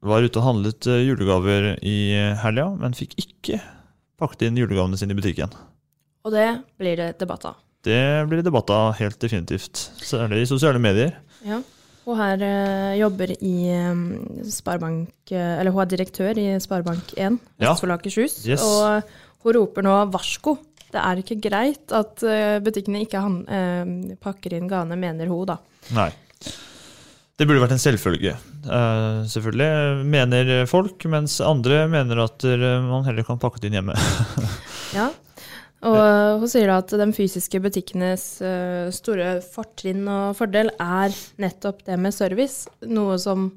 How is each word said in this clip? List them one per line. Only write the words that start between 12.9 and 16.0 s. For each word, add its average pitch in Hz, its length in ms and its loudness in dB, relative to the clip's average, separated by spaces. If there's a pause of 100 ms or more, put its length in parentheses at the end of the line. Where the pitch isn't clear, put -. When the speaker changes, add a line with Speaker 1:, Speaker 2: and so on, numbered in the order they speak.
Speaker 2:
jobber 190 320 0 (100)
i, 180 280 0
eh, 175 760 -2
Sparebank, 170 680 -6 (220)
eh, 175 280 -2
eller 185 120 0
hun 190 100 2
er 185 160 0
direktør 190 400 -2